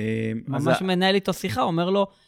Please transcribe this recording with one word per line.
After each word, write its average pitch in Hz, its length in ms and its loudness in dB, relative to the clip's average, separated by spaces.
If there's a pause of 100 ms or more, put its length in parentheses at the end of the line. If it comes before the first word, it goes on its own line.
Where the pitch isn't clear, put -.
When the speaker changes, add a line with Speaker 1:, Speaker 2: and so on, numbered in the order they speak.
(540)
Speaker 1:
אז 139 140 -2
Speaker 2:
ממש 127 140 2
Speaker 1:
ה- - 20 -2
Speaker 2:
מנהל 190 320 2
איתו 196 180 0
שיחה, - 280 -4
אומר 175 280 0
לו, 196 180 2 (200)